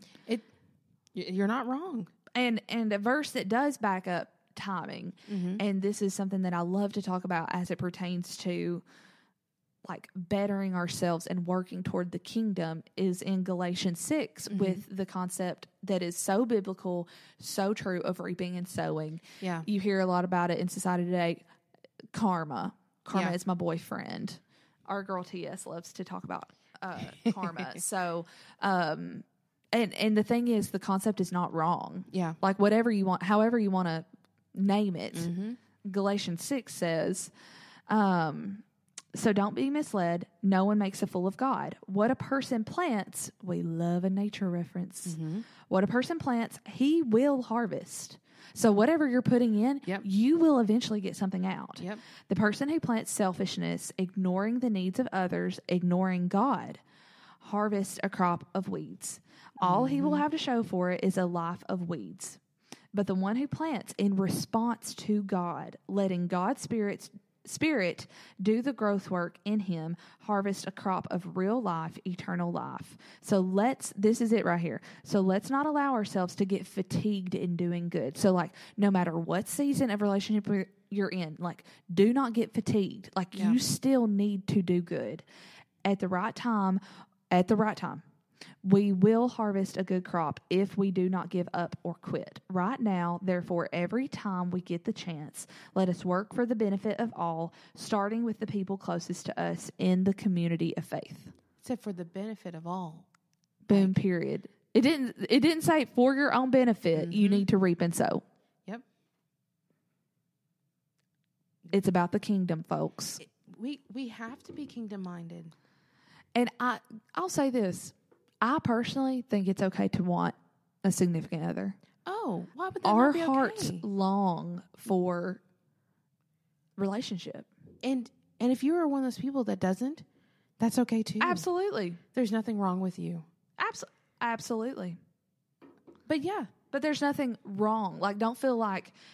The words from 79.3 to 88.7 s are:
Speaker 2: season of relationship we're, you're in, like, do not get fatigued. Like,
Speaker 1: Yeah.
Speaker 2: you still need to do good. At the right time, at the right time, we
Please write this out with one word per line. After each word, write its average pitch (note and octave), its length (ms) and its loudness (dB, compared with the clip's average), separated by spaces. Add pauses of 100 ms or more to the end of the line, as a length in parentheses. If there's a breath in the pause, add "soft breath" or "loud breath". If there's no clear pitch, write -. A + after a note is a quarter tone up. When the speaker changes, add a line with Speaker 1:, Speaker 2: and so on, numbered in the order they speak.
Speaker 2:
season C4+ 440 2
of G3+ 100 -2
relationship G3+ 460 2
we're, F#3+ 220 0 (200)
you're G3 200 0
in, E3 280 -6
like, E3+ 280 -8 (280 loud breath)
do G3+ 200 8
not B3+ 200 2
get A3 200 0
fatigued. G3+ 640 0
Like, F#3+ 220 -4
Speaker 1:
Yeah. G3+ 140 4
Speaker 2:
you B3 80 6
still C4 480 2
need G3+ 400 0
to G#3 160 4
do F3+ 180 2
good. C#3+ 400 -6 (600 loud breath)
At G3 160 2
the F#3 80 -2
right F#3 280 -2
time, G3 440 2 (500 loud breath)
at F3+ 180 6
the A3+ 80 4
right G#3 220 2
time, - 240 -8 (640 loud breath)
we G3+ 280 6